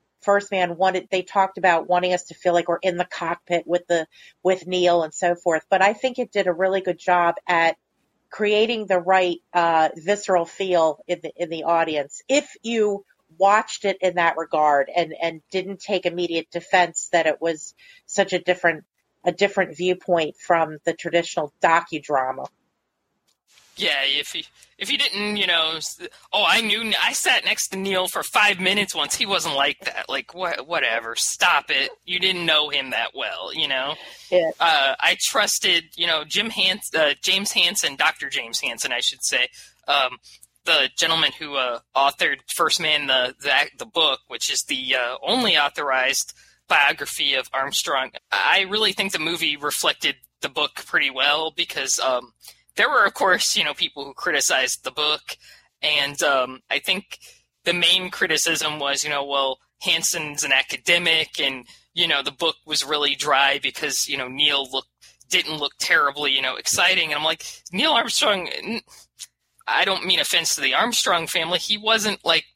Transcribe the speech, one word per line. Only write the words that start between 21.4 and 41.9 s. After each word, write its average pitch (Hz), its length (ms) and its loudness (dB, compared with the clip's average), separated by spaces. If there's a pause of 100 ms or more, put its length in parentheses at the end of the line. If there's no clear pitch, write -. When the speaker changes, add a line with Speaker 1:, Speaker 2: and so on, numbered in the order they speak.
Speaker 1:
docudrama. 143 840 0 (1400)
Speaker 2:
Yeah, 147 220 2
if 139 240 -2
he, 160 160 -10 (340)
if 190 100 -8
he - 80 0
didn't, 208 400 -2
you 196 100 0
know, 165 300 0
s-, - 240 -10 (320)
"Oh, 202 140 2
I 190 140 4
knew, 214 200 0
N-, 220 200 -4
I 202 120 0
sat - 320 0
next - 240 -2
to - 80 -10
Neil 190 320 0
for 165 140 -4
five 208 380 2
minutes 196 340 0
once. 147 220 -2
He 233 100 -2
wasn't 165 300 -2
like 139 240 0
that." - 280 -8
Like, 135 260 -6
wha-, 175 300 -4
whatever. 117 520 -2
Stop 165 540 0
it. 139 200 0 (140)
You 180 140 -6
didn't 180 280 -2
know 151 220 2
him 139 220 -4
that 113 240 -2
well, 107 380 -8
you 151 160 -4
know? 139 260 -4 (360)
Speaker 1:
Yeah. 170 200 4 (100)
Speaker 2:
Uh, 143 400 2
I 175 200 2
trusted, 190 640 0 (120)
you 170 100 -4
know, 156 180 0
Jim 208 260 -4
Hans-, 185 440 -2
uh, 151 280 2
James 190 300 0
Hansen, 175 440 0
Doctor 151 320 0
James 123 320 -6
Hansen, 127 320 -6
I 120 80 -2
should - 240 -4
say, 127 240 0 (400)
um, 131 300 0 (460)
the 143 320 2
gentleman 160 420 0
who, 143 180 -8
uh, 123 240 -2 (160)